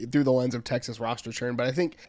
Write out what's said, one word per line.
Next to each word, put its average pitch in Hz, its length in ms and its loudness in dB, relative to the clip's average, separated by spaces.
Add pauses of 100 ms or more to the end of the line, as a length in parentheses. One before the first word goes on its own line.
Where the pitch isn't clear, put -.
(100)
through 143 140 4
the 131 80 6
lens 127 200 4
of 120 120 -4
Texas 123 340 -4
roster 117 320 -4
churn. 123 240 -4
But 120 140 0
I - 40 0
think, 160 240 0 (120)